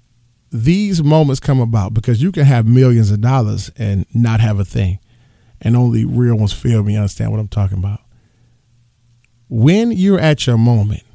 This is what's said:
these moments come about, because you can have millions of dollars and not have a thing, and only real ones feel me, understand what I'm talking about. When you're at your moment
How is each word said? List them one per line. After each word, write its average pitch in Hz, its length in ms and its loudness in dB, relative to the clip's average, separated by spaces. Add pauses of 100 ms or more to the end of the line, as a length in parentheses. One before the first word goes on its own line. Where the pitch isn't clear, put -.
(500)
these 170 520 0
moments 147 380 2
come 135 180 0
about, 110 360 -2
because 117 260 -2
you 185 120 0
can 151 120 0
have 120 220 2
millions 120 440 4
of 104 120 -2
dollars 110 560 -2
and 98 340 -2
not 113 280 0
have 107 200 0
a 101 40 -2
thing, 95 340 -4 (640)
and 117 140 0
only 117 300 2
real 123 320 0
ones 107 160 0
feel 113 300 0
me, 104 140 -2
understand 104 340 -4
what 107 100 -4
I'm 104 80 -8
talking 98 300 -4
about. 98 220 -6 (1500)
When 180 440 2
you're 190 280 0
at 156 260 0
your 120 120 0
moment 110 440 0 (120)